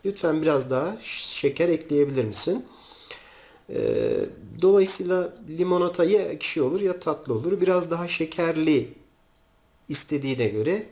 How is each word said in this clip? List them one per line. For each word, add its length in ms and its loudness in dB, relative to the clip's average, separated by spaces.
Lütfen 380 0
biraz 280 2
daha 320 -2
şeker 680 -2
ekleyebilir 560 2
misin? 420 -2
Ee, 520 0
dolayısıyla 720 2
limonata 560 2
ya 180 4
ekşi 400 -4
olur 180 0
ya 180 0
tatlı 360 -4
olur. 260 -2
Biraz 300 2
daha 180 -4
şekerli 840 0
istediğine 600 -2
göre 440 0